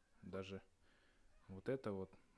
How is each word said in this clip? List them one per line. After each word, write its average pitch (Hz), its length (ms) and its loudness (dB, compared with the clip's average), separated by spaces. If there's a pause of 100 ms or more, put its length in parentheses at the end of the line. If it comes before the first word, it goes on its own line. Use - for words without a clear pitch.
(220)
Даже 95 400 -2 (840)
вот 95 220 0
это 131 220 4
вот, 95 200 2 (260)